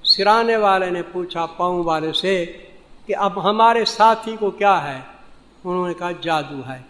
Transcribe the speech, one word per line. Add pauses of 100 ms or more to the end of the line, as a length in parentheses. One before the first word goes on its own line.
سرانے
والے
نے (100)
پوچھا (100)
پاؤں
والے
سے (540)
کہ
اب
ہمارے
ساتھی
کو
کیا
ہے؟ (640)
انہوں
نے
کہا، (100)
"جادو
ہے۔" (100)